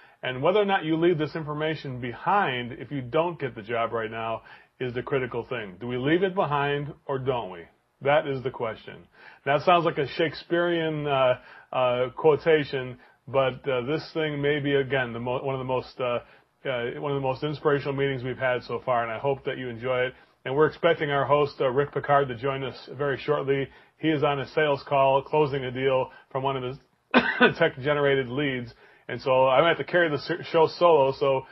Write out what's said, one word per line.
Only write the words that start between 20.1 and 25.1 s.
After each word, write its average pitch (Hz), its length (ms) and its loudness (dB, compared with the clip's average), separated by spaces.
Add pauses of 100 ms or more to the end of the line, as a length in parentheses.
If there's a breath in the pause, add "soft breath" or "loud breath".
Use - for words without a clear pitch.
And 131 120 -4
we're 151 100 6
expecting 156 460 2
our 139 140 2
host, 143 360 2
uh, 135 80 2
Rick 143 240 0
Picard, 143 360 2
to 120 60 -8
join 135 280 -4
us - 340 -10
very 139 220 -2
shortly. 139 500 0 (300 soft breath)
He 156 100 0
is 147 140 2
on 143 160 0
a 123 80 -6
sales 147 420 2
call, 135 320 4